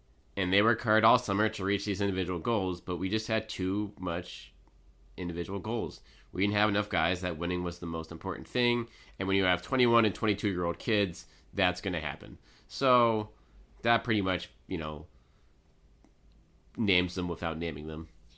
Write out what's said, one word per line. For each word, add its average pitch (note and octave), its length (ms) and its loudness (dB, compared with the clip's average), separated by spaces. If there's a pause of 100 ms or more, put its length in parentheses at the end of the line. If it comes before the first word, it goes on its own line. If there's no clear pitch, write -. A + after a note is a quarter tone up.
(380)
and F#2 160 0
they G2 80 6
worked A2+ 220 2
hard A2 200 2
all A#2 140 8
summer G#2+ 320 0
to G2+ 160 -8
reach G2 180 0
these G2 160 -2
individual F#2 400 0
goals, F#2 400 0
but F2+ 180 -4
we F#2 120 -2
just A2 180 -2
had A2 220 -2
too G2 500 -2
much F2+ 540 -6 (640)
individual F2 420 -4
goals. G#2 400 -4 (320)
We F2+ 100 -2
didn't G#2 140 2
have G#2 140 4
enough G2+ 200 0
guys F2 320 2
that F2 160 -4
winning F2+ 260 -2
was F2 160 -6
the F#2 60 -8
most E2 260 -6
important E2+ 360 -8
thing, A#2+ 400 0 (320)
and F#2+ 80 -2
when F#2+ 80 2
you G2 100 4
have F2+ 160 2
twenty-one A#2+ 440 4
and G2+ 100 2
twenty-two-year-old F#2+ 640 0
kids, G2+ 460 0 (280)
that's F#2 280 0
gonna F2+ 180 -2
happen." D2 380 -10 (300)
So A#2 640 4 (520)
that A#2 220 2
pretty A2 180 0
much, F#2 280 -2 (180)
you F2+ 100 -2
know, D#2 300 -6 (1700)
names F2+ 380 2
them F2+ 120 -2
without E2 300 -4
naming D#2 300 -6
them. D#2+ 200 -8 (300)